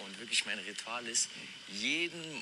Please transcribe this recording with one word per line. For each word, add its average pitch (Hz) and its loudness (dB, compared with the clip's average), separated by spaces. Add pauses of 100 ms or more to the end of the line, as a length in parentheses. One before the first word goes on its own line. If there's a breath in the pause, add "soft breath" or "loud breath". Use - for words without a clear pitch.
und 98 -8
wirklich - 4
mein 104 0
Ritual 110 -4
ist, 117 4 (380 loud breath)
jeden 156 2 (200)